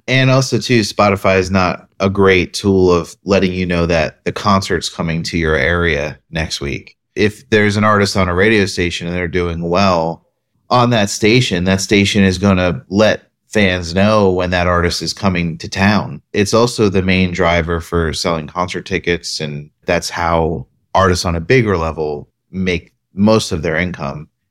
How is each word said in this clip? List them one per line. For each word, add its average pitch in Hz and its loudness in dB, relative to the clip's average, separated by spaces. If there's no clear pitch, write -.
And 131 2
also, 131 2
too, 120 2
Spotify 98 2
is 90 0
not 92 0
a 98 2
great 95 2
tool 95 2
of 85 -2
letting 92 2
you 92 -4
know 85 0
that 80 -2
the 87 -4
concert's 98 -2
coming 82 -6
to - -4
your 78 2
area 76 0
next 80 -6
week. 69 -10
If - -2
there's 104 4
an 107 2
artist 101 2
on 92 0
a 87 -2
radio 101 2
station 87 -4
and 87 -6
they're 90 -4
doing 85 -4
well, 85 0
on 120 2
that 107 0
station, 107 0
that 95 2
station 101 2
is 92 2
gonna 90 2
let 101 0
fans 90 0
know 101 4
when 90 0
that 90 0
artist 87 0
is 80 -6
coming 87 -4
to 95 -12
town. 95 0
It's 101 0
also 117 2
the 92 0
main 92 2
driver 85 0
for 80 -2
selling 80 -4
concert 90 -6
tickets, 87 -4
and 73 -10
that's 85 -2
how 82 -2
artists 92 2
on 85 -2
a 82 -6
bigger 107 0
level 78 -6
make 90 -6
most 104 2
of 87 -4
their 80 -4
income, 82 -6